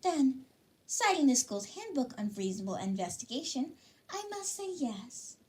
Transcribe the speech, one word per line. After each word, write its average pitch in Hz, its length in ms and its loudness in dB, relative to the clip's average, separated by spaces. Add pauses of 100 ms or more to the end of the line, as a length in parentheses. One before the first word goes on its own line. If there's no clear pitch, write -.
Then, 285 440 4 (400)
citing 349 420 4
the 254 80 8
school's - 400 -2
handbook 370 420 -2
on 208 180 -2
reasonable 190 400 -2
investigation, 196 960 -2 (360)
I 403 200 -6
must 403 260 -6
say 392 200 -6
yes. 233 640 -6 (120)